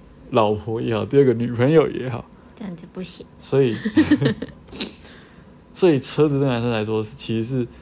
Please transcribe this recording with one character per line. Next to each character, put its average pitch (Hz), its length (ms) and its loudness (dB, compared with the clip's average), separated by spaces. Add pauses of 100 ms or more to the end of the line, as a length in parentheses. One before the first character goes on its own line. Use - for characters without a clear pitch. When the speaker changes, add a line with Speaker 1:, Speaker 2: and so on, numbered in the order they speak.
(320)
Speaker 1:
老 107 220 4
婆 113 280 -6
也 123 140 -2
好， 101 100 -2
第 135 120 0
二 139 80 6
个 123 80 4
女 120 180 -2
朋 120 180 2
友 160 200 6
也 127 200 -6
好。 120 140 -8 (320)
Speaker 2:
这 - 80 -16
样 180 120 -10
就 - 80 -18 (100)
不 185 80 -12
行。 - 240 -14 (140)
Speaker 1:
所 139 220 0
以， 120 140 2 (1000)
<laughs> - 1000 -16
所 185 160 4
以 139 100 4
车 147 300 0
子 139 100 0
对 139 80 2
男 120 140 0
生 120 100 0
来 107 140 0
说 110 180 -2
是， 110 140 -12
其 113 240 -4
实 127 200 -4
是 120 60 -4 (140)